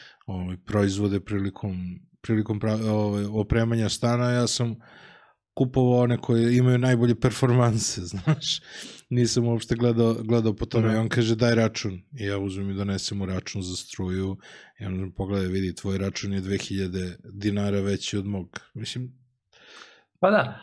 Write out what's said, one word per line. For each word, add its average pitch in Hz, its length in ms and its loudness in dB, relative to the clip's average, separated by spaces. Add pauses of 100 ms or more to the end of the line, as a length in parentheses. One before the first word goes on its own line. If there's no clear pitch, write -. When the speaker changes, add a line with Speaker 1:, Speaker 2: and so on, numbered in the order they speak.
(260)
Speaker 1:
ovaj, 92 340 -6
proizvode 101 600 0
prilikom, 98 560 -4 (460)
prilikom 107 380 0
pra-, 110 240 -2
ovaj, 104 420 0
opremanja 110 640 2
stana. 120 420 0
Ja 123 160 2
sam 117 280 -2 (800)
kupovao 127 460 4
one 123 180 4
koje 117 400 2
imaju 127 200 6
najbolje 123 380 4
performanse, 120 880 2
<laughs> 87 80 -10
znaš. - 480 -2 (480)
Nisam 120 380 2
uopšte 117 280 0
gledao, 117 400 4
gledao 113 380 2
po 110 120 -4
tome. 113 220 2
Speaker 2:
Da. 110 60 2
Speaker 1:
I 110 40 2
on 113 120 0
kaže: 113 260 2
"Daj 117 200 4
račun." 110 460 0 (120)
I 113 120 -8
ja 98 120 -2
uzmem 98 320 -4
i 98 40 -4
donesem 98 440 -4
mu 98 80 -4
račun 95 360 -6
za 90 140 -6
struju. 95 600 -6 (380)
I 104 100 -14
on 95 100 -6
mi 95 180 -8
pogleda, 98 340 -2
vidi, 92 280 -2
tvoj 95 220 -4
račun 98 360 -4
je 95 80 -2
dve 98 160 -2
hiljade 92 680 -6
dinara 101 560 -2
veći 98 360 -4
od 98 100 -4
mog. 98 320 -8 (140)
Mislim 127 400 -10 (1040)
Speaker 2:
Pa 190 140 4
da, 165 320 2